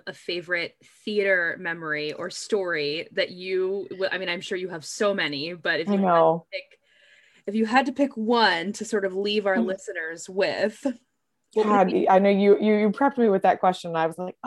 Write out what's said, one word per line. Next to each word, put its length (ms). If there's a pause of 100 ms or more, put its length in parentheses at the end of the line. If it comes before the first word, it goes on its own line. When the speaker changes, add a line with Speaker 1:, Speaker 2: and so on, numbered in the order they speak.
Speaker 1:
a 80
favorite 640 (300)
theater 540
memory 540
or 160
story 840
that 180
you, 560 (100)
well, 140
I 60
mean, 120
I'm 120
sure 160
you 120
have 160
so 280
many, 400
but 260
if 100
Speaker 2:
I 40
Speaker 1:
you 60
had 40
to 40
Speaker 2:
know. 440
Speaker 1:
pick, 280 (680)
if 80
you 100
had 220
to 60
pick 240
one 560
to 120
sort 200
of 100
leave 320
our 100
Speaker 2:
Mm. 80
Speaker 1:
listeners 640
with, 560 (680)
what 120
would 80
Speaker 2:
God, 140
Speaker 1:
it 60
be? 160
Speaker 2:
I 100
know 100
you, 300
you, 160
you 140
prepped 280
me 120
with 140
that 160
question, 320
and 60
I 80
was 140
like, 160 (120)